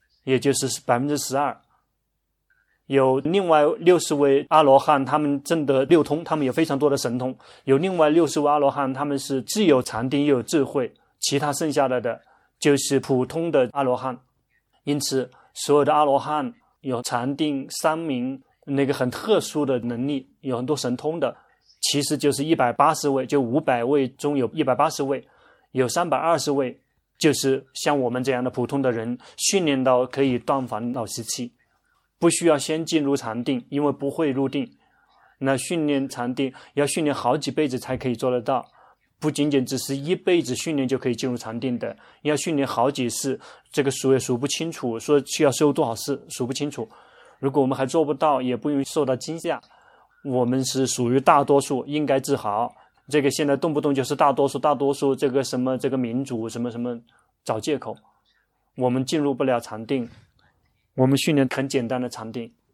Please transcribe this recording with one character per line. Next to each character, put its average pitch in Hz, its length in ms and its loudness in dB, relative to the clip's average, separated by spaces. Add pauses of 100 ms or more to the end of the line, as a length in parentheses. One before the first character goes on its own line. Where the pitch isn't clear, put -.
(240)
也 131 160 2
就 135 140 2
是 123 320 -4
百 123 120 2
分 139 120 -2
之 147 80 -2
十 139 180 -6
二。 139 240 -2 (1300)
有 131 340 4
另 175 300 0
外 151 160 6 (140)
六 170 200 6
十 - 140 -2
位 143 340 4
阿 156 160 6
罗 139 160 8
汉， 139 240 2
他 135 160 0
们 143 240 -2
证 165 220 0
得 135 200 4
六 160 160 6
通， 151 220 -2
他 160 140 -2
们 143 100 0
有 127 60 -2
非 160 100 2
常 143 160 -2
多 147 100 4
的 139 60 2
神 123 240 -2
通。 127 180 -6 (280)
有 135 120 4
另 185 200 0
外 151 120 6
六 160 160 6
十 147 140 0
位 147 100 4
阿 147 80 4
罗 139 140 4
汉， 135 220 -2
他 131 100 -4
们 143 160 -2
是 135 220 -4
既 214 240 0
有 135 180 6
禅 117 260 -4
定 143 140 0
又 143 140 4
有 120 60 -2
智 147 200 2
慧， 127 300 -4 (260)
其 - 180 -2
他 147 140 -2
剩 156 220 -2
下 139 120 2
的 127 140 0
的 117 220 -6 (380)
就 143 180 4
是 135 240 0
普 131 240 0
通 165 260 -4
的 131 220 4
阿 143 100 -2
罗 127 140 0
汉。 131 200 -6 (680)
因 143 160 -2
此 131 280 -2 (240)
所 - 220 2
有 147 80 6
的 143 100 2
阿 151 120 4
罗 139 120 2
汉 135 360 -4 (260)
有 123 220 -6
禅 123 340 -4
定、 143 340 -2
三 160 300 -2
明， 135 420 -4 (240)
那 139 200 0
个 135 80 0
很 127 180 -2
特 196 300 0
殊 147 240 -4
的 131 140 0
能 120 280 -4
力， 143 220 -6 (100)
有 131 160 -4
很 123 100 -4
多 147 120 -2
神 123 180 -4
通 160 240 -6
的， 131 160 -2 (460)
其 143 220 0
实 147 140 -2
就 143 140 2
是 135 140 -2
一 160 100 2
百 127 160 2
八 147 220 4
十 151 160 -2
位， 131 160 0
就 143 160 0
五 120 180 0
百 127 240 0
位 139 240 2
中 147 300 -4
有 123 160 0
一 156 100 -2
百 131 100 2
八 139 160 2
十 151 140 -4
位， 139 240 -4 (460)
有 127 160 2
三 170 200 -2
百 135 80 0
二 160 220 2
十 147 120 -2
位 135 300 -2 (360)
就 151 160 4
是 131 400 0
像 147 260 0
我 127 100 0
们 127 140 -4
这 131 80 -2
样 123 100 0
的 127 80 -2
普 123 160 -4
通 139 160 -4
的 127 120 0
人， 117 240 -6 (180)
训 190 300 0
练 139 180 0
到 127 220 4
可 139 180 -2
以 127 160 0
断 135 260 -2
烦 117 280 -6
恼 123 120 -6
习 104 180 -10
气， 123 300 -8 (640)
不 170 100 4
需 170 180 0
要 156 100 6
先 160 280 -4
进 156 180 0
入 139 120 2
禅 120 280 -6
定， 127 260 -2
因 143 140 -2
为 143 80 2
不 139 180 -4
会 151 220 -2
入 135 180 0
定。 139 200 -6 (720)
那 135 160 0
训 160 300 -2
练 139 240 0
禅 123 240 -6
定 135 200 -4 (200)
要 143 140 0
训 160 160 -2
练 147 120 0
好 123 220 0
几 127 140 -4
辈 151 160 0
子 127 100 -4
才 131 180 -6
可 127 140 -4
以 120 60 -2
做 127 160 -2
得 123 100 0
到， 123 240 -2 (540)
不 151 100 0
仅 147 200 0
仅 135 160 2
只 131 120 -6
是 139 180 -6
一 147 200 -2
辈 180 260 2
子 127 140 -4
训 156 200 -4
练 135 120 0
就 131 100 0
可 127 120 -2
以 120 60 0
进 131 140 -4
入 120 80 -4
禅 113 200 -10
定 123 200 -4
的， 117 180 -8 (280)
要 147 120 0
训 160 200 -2
练 139 120 0
好 123 220 0
几 131 200 -2
次， 131 300 -4 (320)
这 147 120 0
个 131 80 0
数 131 220 2
也 131 60 4
数 123 180 -2
不 131 100 -4
清 165 240 -4
楚， 120 280 -6
说 143 260 4
需 - 180 -2
要 139 80 6
修 147 200 2
多 147 140 0
少 117 100 -4
次 - 320 -8
数 131 180 -6
不 120 60 -6
清 147 180 -4
楚。 123 180 -10 (520)
如 135 120 -2
果 139 100 2
我 131 60 4
们 135 100 -2
还 131 80 0
做 160 180 2
不 147 100 0
到， 143 280 2
也 123 160 -2
不 147 140 -4
用 139 120 0
受 147 220 -2
到 127 100 0
惊 156 240 -10
吓， 151 220 -6 (640)
我 127 200 0
们 127 220 0
是 131 220 -2
属 123 260 -2
于 135 60 4
大 143 240 6
多 139 180 4
数， 135 240 -4
应 147 180 -4
该 139 160 2
自 139 160 -2
豪。 113 380 -4 (360)
这 143 120 2
个 139 80 4
现 143 180 -2
在 139 80 2
动 156 180 -2
不 143 60 0
动 147 140 0
就 139 100 0
是 139 120 -4
大 139 180 4
多 139 140 2
数， 139 100 -4
大 147 160 2
多 139 180 0
数 139 240 0
这 143 140 0
个 131 140 0
什 127 140 -4
么， 127 200 -2
这 120 100 -4
个 131 100 -2
民 123 280 -4
主 117 240 -6
什 117 100 -10
么 120 120 -4
什 120 100 -8
么 120 180 -6 (460)
找 110 140 -4
借 143 180 -4
口。 120 180 -10 (800)
我 127 140 0
们 127 160 0
进 156 160 -2
入 143 140 0
不 139 80 -2
了 127 160 0
禅 113 260 -12
定， 120 240 -4 (880)
我 131 100 4
们 135 120 4
训 151 180 2
练 135 120 4
很 135 220 -4
简 127 180 -2
单 123 140 -2
的 123 80 -6
禅 117 220 -12
定， 117 200 -10 (220)